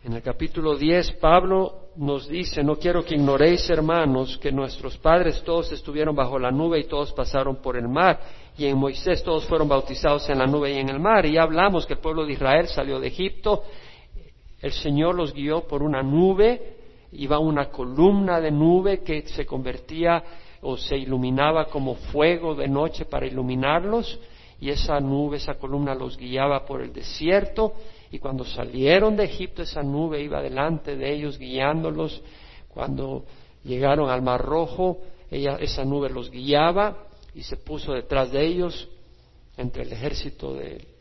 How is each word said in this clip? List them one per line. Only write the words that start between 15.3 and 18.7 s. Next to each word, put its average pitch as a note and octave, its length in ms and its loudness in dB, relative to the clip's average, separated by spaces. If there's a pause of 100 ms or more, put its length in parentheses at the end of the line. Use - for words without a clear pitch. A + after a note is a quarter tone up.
guió D3 340 -4
por C#3+ 160 -2
una D3 180 0
nube, F#3 760 4 (340)
iba D3 280 0
una D#3 300 2
columna E3+ 680 4
de D#3 120 0
nube F3+ 520 4